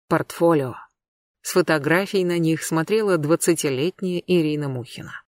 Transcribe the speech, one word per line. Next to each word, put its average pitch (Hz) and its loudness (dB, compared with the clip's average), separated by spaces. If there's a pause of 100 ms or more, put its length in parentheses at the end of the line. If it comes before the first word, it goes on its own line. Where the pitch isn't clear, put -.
портфолио. 160 0 (640)
С - -10
фотографий 180 0
на 175 0
них 160 2
смотрела 190 0
двадцатилетняя 160 0
Ирина 151 0
Мухина. - -10 (160)